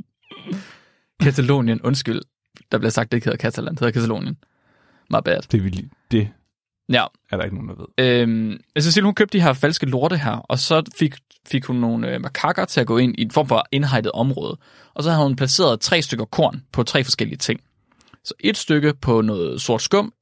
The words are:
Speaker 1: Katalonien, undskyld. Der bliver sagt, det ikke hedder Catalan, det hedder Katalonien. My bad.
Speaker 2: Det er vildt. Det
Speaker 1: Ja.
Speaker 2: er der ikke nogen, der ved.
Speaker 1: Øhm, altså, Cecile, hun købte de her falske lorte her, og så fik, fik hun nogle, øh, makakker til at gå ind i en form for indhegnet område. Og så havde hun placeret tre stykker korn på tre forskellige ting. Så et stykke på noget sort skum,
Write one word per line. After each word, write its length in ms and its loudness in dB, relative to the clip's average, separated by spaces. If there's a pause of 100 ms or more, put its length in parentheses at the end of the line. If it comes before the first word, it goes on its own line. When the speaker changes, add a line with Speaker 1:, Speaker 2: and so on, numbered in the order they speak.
(1200)
Speaker 1:
Katalonien, 640 2
undskyld. 400 -2 (500)
Der 60 2
bliver 120 0
sagt, 220 -2
det 40 2
ikke 80 -2
hedder 140 -2
Catalan, 360 -4
det 60 -6
hedder 120 0
Katalonien. 440 -2 (760)
My 140 2
bad. 180 0 (100)
Speaker 2:
Det 60 4
er 40 0
vildt. 300 -6 (180)
Det 180 2 (640)
Speaker 1:
Ja. 120 4 (260)
Speaker 2:
er 60 -4
der 80 -4
ikke 120 -6
nogen, 140 -10
der 60 -14
ved. 100 -18 (120)
Speaker 1:
Øhm, 600 2 (160)
altså, 140 2
Cecile, 140 4
hun 100 2
købte 240 2
de 40 4
her 100 4
falske 340 0
lorte 300 0
her, 160 -2
og 260 -4
så 240 2 (140)
fik, 180 0 (320)
fik 180 -2
hun 120 -4
nogle, 380 -2
øh, 60 -6
makakker 440 -2
til 160 -2
at 60 2
gå 120 2
ind 200 4
i 40 0
en 80 -4
form 180 2
for 240 2
indhegnet 400 0
område. 440 -2 (380)
Og 80 -8
så 80 0
havde 160 4
hun 100 0
placeret 440 2
tre 220 2
stykker 220 -4
korn 380 -2 (100)
på 100 0
tre 220 0
forskellige 340 -4
ting. 220 -4 (640)
Så 160 -12
et 160 0
stykke 380 2
på 260 2
noget 400 -2
sort 220 0
skum, 400 0